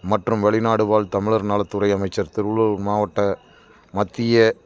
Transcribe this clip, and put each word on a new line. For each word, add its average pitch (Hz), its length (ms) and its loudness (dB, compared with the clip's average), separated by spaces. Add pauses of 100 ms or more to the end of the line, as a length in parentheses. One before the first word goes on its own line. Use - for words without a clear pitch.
மற்றும் 104 380 -2
வெளிநாடு 110 440 2
வாழ் 104 220 2
தமிழர் 101 360 -2
நலத்துறை 101 480 -2
அமைச்சர், 95 440 -4
திருவள்ளூர் 107 440 -2
மாவட்ட 104 400 -2 (760)
மத்திய 113 600 2 (120)